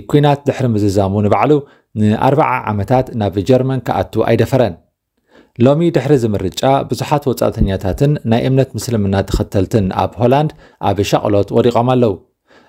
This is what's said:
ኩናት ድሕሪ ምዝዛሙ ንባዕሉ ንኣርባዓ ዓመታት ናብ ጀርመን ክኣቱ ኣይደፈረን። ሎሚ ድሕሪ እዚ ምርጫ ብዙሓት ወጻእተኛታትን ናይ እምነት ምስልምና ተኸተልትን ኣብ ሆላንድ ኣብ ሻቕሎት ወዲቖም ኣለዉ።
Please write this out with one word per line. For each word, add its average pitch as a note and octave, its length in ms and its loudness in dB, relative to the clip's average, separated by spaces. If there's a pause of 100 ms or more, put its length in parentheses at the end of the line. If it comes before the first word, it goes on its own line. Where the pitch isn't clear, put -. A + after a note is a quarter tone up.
ኩናት C#3+ 360 2
ድሕሪ C3 240 -2
ምዝዛሙ G2+ 540 0
ንባዕሉ G#2 320 2 (420)
ንኣርባዓ B2 580 2 (120)
ዓመታት G#2+ 500 -2
ናብ G2+ 240 -4
ጀርመን B2+ 420 0
ክኣቱ - 420 -4
ኣይደፈረን። A2+ 520 0 (840)
ሎሚ C#3 220 4 (100)
ድሕሪ C#3+ 240 0
እዚ A#2 120 2
ምርጫ G2 360 -4 (220)
ብዙሓት - 420 -4
ወጻእተኛታትን A2 840 0 (120)
ናይ A2+ 200 2
እምነት C3 280 0
ምስልምና G2+ 500 -2
ተኸተልትን G2 720 -2
ኣብ F#2+ 240 -2
ሆላንድ C3 340 2 (300)
ኣብ G2 220 -2
ሻቕሎት G2+ 480 0
ወዲቖም A#2 400 2
ኣለዉ። A#2+ 240 2 (540)